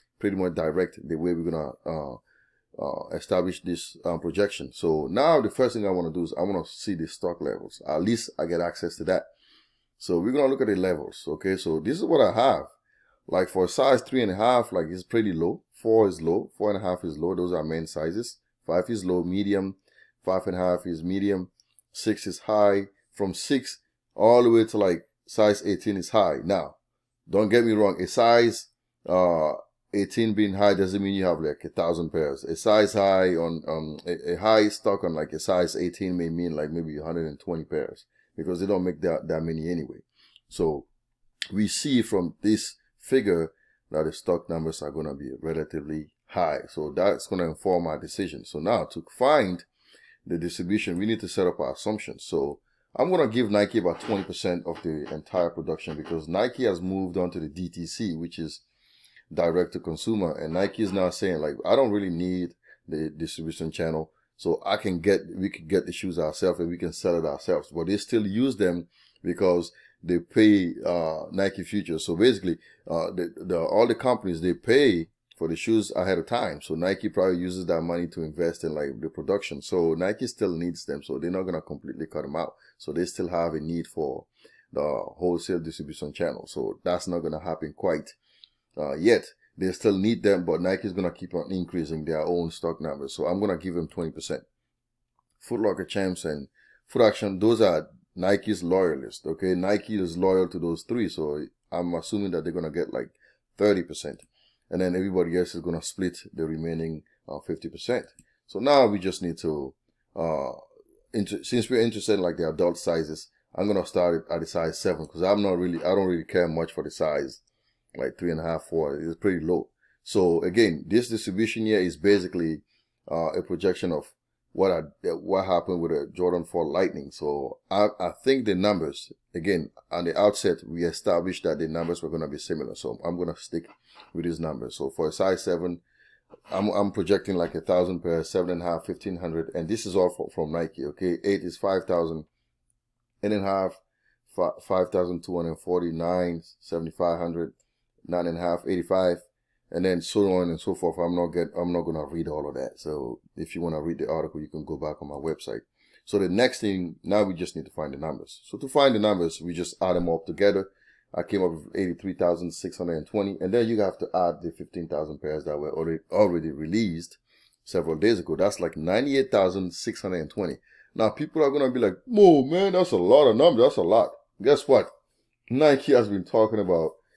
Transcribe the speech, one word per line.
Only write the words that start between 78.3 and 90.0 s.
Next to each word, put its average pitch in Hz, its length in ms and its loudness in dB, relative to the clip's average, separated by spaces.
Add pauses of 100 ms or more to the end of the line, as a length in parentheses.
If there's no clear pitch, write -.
in, 78 100 -4
like, 71 260 -6
the 78 100 -6
production. 82 520 -4
So 85 320 2
Nike 98 320 -2
still 95 320 -4
needs 85 280 -6
them. 73 180 -8
So 67 160 -8
they're 82 100 -4
not 95 140 -4
gonna 87 180 -6
completely 73 460 -12
cut - 160 -8
them 69 120 -8
out. 80 200 -6 (240)
So - 120 -10
they 82 140 -2
still 90 220 -6
have 85 260 -2
a 78 60 -4
need 82 260 -6
for 69 400 -6 (480)
the - 80 -2
wholesale 82 800 -2
distribution 76 540 -10
channel. - 340 -6
So 55 360 -6
that's 90 240 -2
not 87 120 -4
gonna 78 200 -6
happen 78 340 -8
quite, 80 420 -4 (600)
uh, 73 200 -4
yet. 95 300 4 (300)
They 92 160 -2
still 98 280 2
need 98 240 0